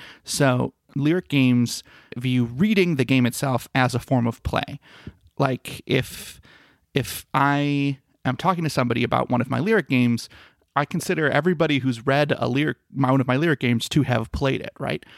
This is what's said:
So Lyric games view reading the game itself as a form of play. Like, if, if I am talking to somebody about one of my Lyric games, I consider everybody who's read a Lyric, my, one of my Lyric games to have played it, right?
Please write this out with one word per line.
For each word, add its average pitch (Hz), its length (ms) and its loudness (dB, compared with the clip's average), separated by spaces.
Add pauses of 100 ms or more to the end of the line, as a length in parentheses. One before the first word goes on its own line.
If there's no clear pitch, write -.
(240)
So 127 500 0 (200)
Lyric 151 340 -2
games 123 540 2 (340)
view 127 280 0
reading 175 520 2
the 131 80 2
game 127 200 4
itself 123 500 -2
as 127 200 2
a 127 40 2
form 123 280 0
of - 160 -4
play. - 360 -4 (600)
Like, 131 480 -4
if, - 540 -4 (520)
if - 400 -6
I 143 680 0 (280)
am 127 100 -2
talking 170 280 -2
to 151 60 -2
somebody 120 320 0
about 123 280 0
one 120 100 0
of 123 80 -4
my 123 100 -2
Lyric 190 300 0
games, 120 400 2 (480)
I 143 80 0
consider 156 460 -2
everybody 151 480 2
who's 120 280 -2
read 143 300 2
a 123 120 -2
Lyric, 139 280 -2 (160)
my, 131 180 0
one 135 120 4
of 120 40 -2
my 127 100 2
Lyric 151 240 0
games 120 300 0
to 147 120 4
have 120 300 0
played 135 280 -2
it, - 180 -12
right? - 260 -6 (140)